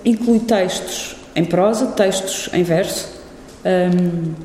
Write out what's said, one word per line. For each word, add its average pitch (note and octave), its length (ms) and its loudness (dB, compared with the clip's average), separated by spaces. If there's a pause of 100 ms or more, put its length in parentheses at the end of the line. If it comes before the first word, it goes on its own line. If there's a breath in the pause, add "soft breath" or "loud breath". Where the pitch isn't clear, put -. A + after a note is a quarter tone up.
inclui A#3 340 4
textos - 760 -2 (200)
em E3 80 2
prosa, G#3 440 2
textos - 680 -2
em F3+ 80 2
verso, E3 480 0 (560)
ehm, F3+ 800 2